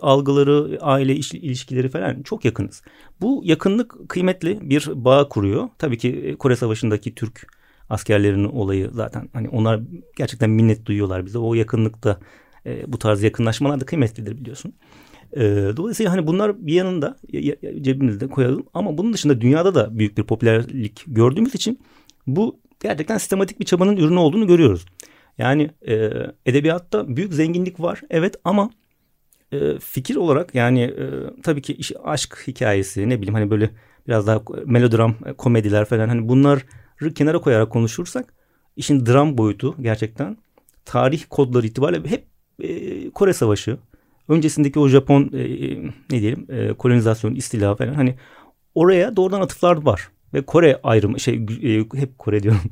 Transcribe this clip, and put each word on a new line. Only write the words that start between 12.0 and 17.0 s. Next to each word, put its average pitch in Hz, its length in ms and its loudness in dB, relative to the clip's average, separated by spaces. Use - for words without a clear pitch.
da, 101 160 0
e, - 260 -10
bu 113 60 -6
tarz 104 240 2
yakınlaşmalar 120 580 0
da 135 60 -8
kıymetlidir 110 500 -4
biliyorsun. 143 360 -16
E, 143 80 -6
dolayısıyla 202 360 -2
hani 180 140 0
bunlar 196 400 0
bir 147 80 0
yanında 185 420 0